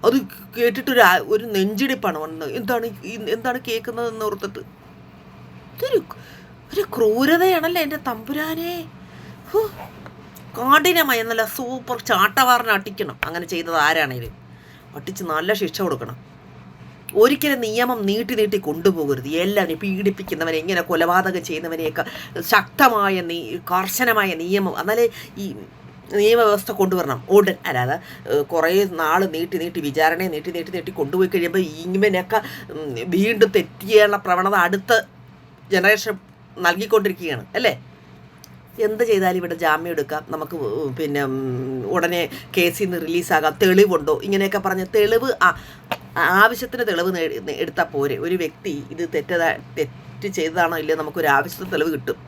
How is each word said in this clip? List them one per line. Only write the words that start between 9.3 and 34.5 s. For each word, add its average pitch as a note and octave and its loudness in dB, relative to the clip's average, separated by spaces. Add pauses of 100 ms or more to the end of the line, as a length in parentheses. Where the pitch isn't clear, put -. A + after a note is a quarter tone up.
ഹോ, G#4+ 2 (960)
കാഠിനമായ D4 4 (100)
നല്ല A3+ 0 (120)
സൂപ്പർ B3 -6 (120)
ചാട്ടവാറിന് A#3 4
അടിക്കണം G3 -6 (120)
അങ്ങനെ E3+ -6
ചെയ്തത് E3 -2 (100)
ആരാണേലും. C3 0 (640)
അടിച്ച് F#3 -10
നല്ല E3+ 0
ശിക്ഷ - -4
കൊടുക്കണം. B2 -6 (1040)
ഒരിക്കലും C4+ 4
നിയമം A#3 0 (100)
നീട്ടി G#3+ -2
നീട്ടി G#3 2 (100)
കൊണ്ടുപോകരുത്. D3+ 0 (160)
എല്ലാവരെയും F#3 0
പീഡിപ്പിക്കുന്നവനെ, F#3 -2
ഇങ്ങനെ F3+ 0
കൊലപാതകം F3 2
ചെയ്യുന്നവനെയൊക്കെ D#3+ -4 (480)
ശക്തമായ G#3 4 (160)
നീ-, E3+ -6 (240)
കർശനമായ G3 0 (140)
നിയമം, F#3+ 0
എന്നാലേ A3+ 2 (360)
ഈ G3 -8 (720)
നിയമവ്യവസ്ഥ G#3+ 4
കൊണ്ടുവരണം F3+ 0 (160)
ഉടൻ. G3 6 (140)
അല്ലാതെ, C3 0 (360)
ഏഹ്, D3 2
കുറേ E3 2 (300)
നാൾ D#3+ 4 (140)
നീട്ടി F3 -4
നീട്ടി E3+ -6
വിചാരണയെ D#3+ 2
നീട്ടി D#3 -6
നീട്ടി E3+ -8
നീട്ടി F3+ -6
കൊണ്ടുപോയി F3 2
കഴിയുമ്പോൾ E3+ 0 (220)
ഇങ്ങനെയൊക്കെ, F#3+ 2 (360)
ഉം, D3+ -8 (240)
വീണ്ടും G#3+ 4
തെറ്റ് F#3+ -2
ചെയ്യാനുള്ള G#3 6
പ്രവണത F#3 2 (100)